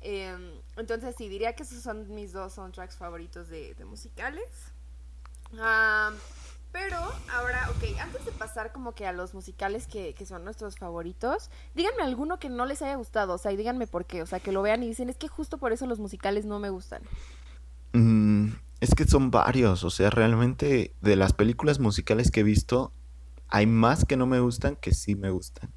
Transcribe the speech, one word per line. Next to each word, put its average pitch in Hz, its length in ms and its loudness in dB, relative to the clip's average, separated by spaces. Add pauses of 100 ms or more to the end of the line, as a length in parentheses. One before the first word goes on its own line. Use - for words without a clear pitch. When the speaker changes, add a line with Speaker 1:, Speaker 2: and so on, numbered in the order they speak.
Speaker 1:
Em, 185 580 -10 (160)
entonces 226 400 -8
sí, 214 120 -12
diría 214 260 -4
que 302 80 -14
esos 240 180 -16
son 214 320 -12
mis 208 200 -14
dos 190 200 -12
soundtracks 185 440 -16
favoritos 170 520 -14
de, 160 260 -14
de - 100 -18
musicales. 240 580 -12 (1160)
Am, 220 560 0 (560)
pero 370 260 -6 (320)
ahora, 247 420 -2
ok, - 120 -4 (180)
antes - 240 -10
de 466 60 -8
pasar 220 400 -10
como 247 240 -12
que 208 120 -10
a 180 60 -4
los 180 200 -8
musicales 196 540 -8
que, 185 280 -10
que 196 100 -14
son 180 180 -14
nuestros 208 340 -14
favoritos, 185 760 -6 (240)
díganme 403 280 -2
alguno 294 360 -4
que 294 100 -10
no 247 160 -4
les 277 160 -6
haya 277 140 -4
gustado, 208 400 -2
o - 20 -6
sea, 202 140 -4
y 196 60 -2
díganme 233 300 -4
por 180 180 -6
qué, 175 180 -8
o - 20 -6
sea, 185 140 -6
que 196 120 -6
lo 190 120 0
vean 220 200 2
y 240 40 -4
dicen, 240 220 -6
"Es 262 80 -8
que 311 100 -10
justo 302 320 -8
por 254 140 -2
eso 240 140 -4
los 233 120 -4
musicales 208 460 -4
no 208 140 -6
me 202 120 -6
gustan". - 320 -10 (920)
Speaker 2:
Mm, 107 560 6 (300)
es 117 160 6
que 151 100 4
son 135 260 6
varios, 113 520 4
o 87 60 0
sea, 95 200 4
realmente 117 920 4
de 101 140 6
las 95 180 6
películas 120 460 4
musicales 113 520 2
que 110 100 4
he - 20 6
visto, 107 500 4 (540)
hay 104 200 6
más 113 380 6
que 135 120 2
no 127 100 4
me 127 120 4
gustan 123 380 2
que - 160 2
sí - 220 0
me 98 140 -4
gustan. - 480 -6